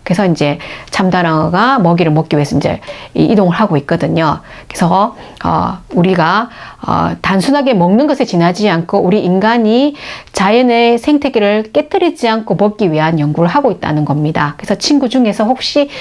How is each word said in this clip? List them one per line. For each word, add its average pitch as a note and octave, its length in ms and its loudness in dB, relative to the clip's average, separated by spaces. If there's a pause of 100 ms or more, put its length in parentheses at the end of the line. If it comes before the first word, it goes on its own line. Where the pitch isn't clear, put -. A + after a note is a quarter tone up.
그래서 F#3+ 240 0
이제 D#3 320 0 (320)
참다랑어가 F3+ 880 0
먹이를 E3+ 340 2
먹기 D#3 240 0
위해서 D3 200 0
이제 - 240 -2 (340)
이-, D#3 100 2
이동을 F#3 300 2
하고 G3+ 240 0
있거든요. D#3+ 600 -2 (280)
그래서, F#3+ 480 0 (280)
어, E3+ 340 -2 (160)
우리가, F#3 560 2 (360)
어, E3+ 360 -2
단순하게 B3 520 0
먹는 G3+ 340 2
것에 C#4 160 0
지나지 F3 440 0
않고 E3+ 300 0
우리 F#3+ 260 2
인간이 A3+ 720 2 (380)
자연의 A#3 680 2
생태계를 A#3 720 0
깨뜨리지 D4+ 560 0
않고 A3 280 -2
먹기 G#3 340 0
위한 D#3 300 0
연구를 D3+ 280 0
하고 B3 220 0
있다는 D3+ 340 -2
겁니다. D3+ 520 -2
그래서 - 180 -4
친구 C4+ 340 0
중에서 A3 360 0
혹시 C4+ 440 0 (120)